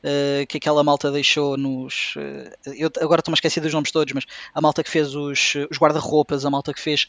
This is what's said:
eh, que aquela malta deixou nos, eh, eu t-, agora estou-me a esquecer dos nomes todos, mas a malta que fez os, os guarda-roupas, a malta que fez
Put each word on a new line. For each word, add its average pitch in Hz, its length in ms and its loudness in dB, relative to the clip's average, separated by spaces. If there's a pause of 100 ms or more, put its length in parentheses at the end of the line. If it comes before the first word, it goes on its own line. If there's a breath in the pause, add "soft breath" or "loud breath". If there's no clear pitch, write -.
eh, 143 440 0
que - 120 -8
aquela 147 260 4
malta 143 260 2
deixou 143 460 2
nos, 131 640 -4
eh, 139 360 -12 (220)
eu 156 140 0
t-, - 120 -4
agora 160 180 4
estou-me 160 140 -4
a - 40 2
esquecer 165 220 0
dos 151 120 -2
nomes 151 180 0
todos, 147 220 0
mas 135 120 -4 (300 loud breath)
a 151 60 -2
malta 151 240 2
que - 60 -8
fez 147 240 0
os, 143 400 0 (160)
os - 80 -8
guarda-roupas, 151 680 2
a 143 60 0
malta 139 240 -2
que - 60 -12
fez 147 280 0